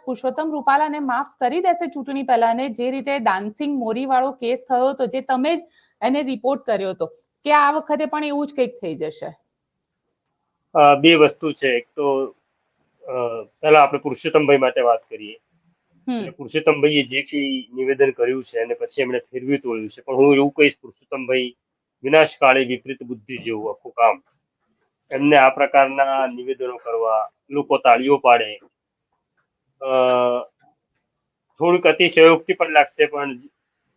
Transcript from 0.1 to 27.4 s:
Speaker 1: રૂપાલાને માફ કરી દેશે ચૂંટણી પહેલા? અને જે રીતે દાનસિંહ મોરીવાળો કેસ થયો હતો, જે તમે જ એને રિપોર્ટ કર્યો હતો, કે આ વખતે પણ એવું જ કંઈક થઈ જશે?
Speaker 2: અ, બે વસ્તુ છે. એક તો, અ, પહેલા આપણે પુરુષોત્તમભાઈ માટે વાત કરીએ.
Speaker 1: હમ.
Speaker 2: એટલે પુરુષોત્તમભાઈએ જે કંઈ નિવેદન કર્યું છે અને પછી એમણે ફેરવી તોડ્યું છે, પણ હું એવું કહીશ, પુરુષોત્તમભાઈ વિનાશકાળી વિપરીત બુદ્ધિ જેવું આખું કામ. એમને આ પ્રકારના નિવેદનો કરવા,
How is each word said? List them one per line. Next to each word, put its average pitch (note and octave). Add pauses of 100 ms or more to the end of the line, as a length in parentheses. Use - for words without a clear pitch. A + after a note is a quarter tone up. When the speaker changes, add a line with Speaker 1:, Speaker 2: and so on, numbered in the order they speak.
Speaker 1:
રૂપાલાને D4
માફ C4+ (140)
કરી C4+
દેશે F4
ચૂંટણી C#4
પહેલા? A#3
અને B3+
જે A#3+
રીતે C#4
દાનસિંહ A3
મોરીવાળો B3+
કેસ B3+
થયો B3+
હતો, C4+
જે B3+
તમે C4
જ E4+ (420)
એને C4+
રિપોર્ટ C4
કર્યો G3
હતો, F3+ (380)
કે D4
આ D4
વખતે D4+
પણ D4+
એવું C#4+
જ C#4+
કંઈક B3 (100)
થઈ E3
જશે? D#3 (1400)
Speaker 2:
અ, D3
બે D#3
વસ્તુ D3+
છે. C#3
એક A#2+ (100)
તો, C#3 (800)
અ, A#2+
પહેલા D3+
આપણે C#3+
પુરુષોત્તમભાઈ D3
માટે C3
વાત A#2+ (100)
કરીએ. G#2+ (720)
Speaker 1:
હમ. A#3+
Speaker 2:
એટલે G3
પુરુષોત્તમભાઈએ D3
જે B2+
કંઈ C#3
નિવેદન C3
કર્યું B2+
છે A#2+
અને A2+
પછી A#2+
એમણે B2
ફેરવી B2+
તોડ્યું A2+
છે, -
પણ C3
હું C#3
એવું C#3
કહીશ, C#3+
પુરુષોત્તમભાઈ B2+ (460)
વિનાશકાળી C#3
વિપરીત B2+
બુદ્ધિ A#2+
જેવું A2
આખું A#2
કામ. A2 (920)
એમને C#3+
આ C3+
પ્રકારના C3+
નિવેદનો B2+
કરવા, A2+ (220)